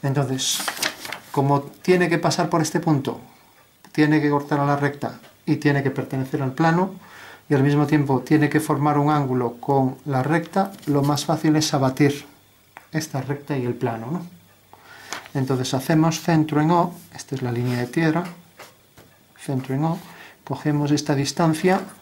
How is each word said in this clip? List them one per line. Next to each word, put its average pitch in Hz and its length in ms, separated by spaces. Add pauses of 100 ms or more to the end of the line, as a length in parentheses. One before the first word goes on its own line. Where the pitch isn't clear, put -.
Entonces, 131 560 (720)
como 139 300
tiene 180 480
que 165 80
pasar 165 320
por 170 120
este 156 180
punto, 143 420 (720)
tiene 151 280
que 147 120
cortar 143 280
a 143 60
la 143 100
recta 139 440 (260)
y 147 120
tiene 143 260
que 135 80
pertenecer 131 500
al 127 120
plano, 170 420 (520)
y 151 60
al 135 100
mismo 143 220
tiempo 139 360
tiene 147 280
que 147 100
formar 147 380
un 147 140
ángulo 127 460
con 135 480
la 135 180
recta, 165 480 (160)
lo 143 160
más 143 220
fácil 156 300
es 151 180
abatir 135 520 (680)
esta 151 300
recta 139 360
y 123 80
el 120 80
plano, 113 380
¿no? 170 140 (1080)
Entonces 131 400
hacemos 160 480
centro 156 400
en 156 100
O, 175 240 (180)
esta - 220
es 120 60
la 123 100
línea 123 280
de 120 80
tierra, 165 360 (1120)
centro 131 380
en 143 80
O, 160 160 (440)
cogemos 147 480
esta 147 220
distancia 160 680 (200)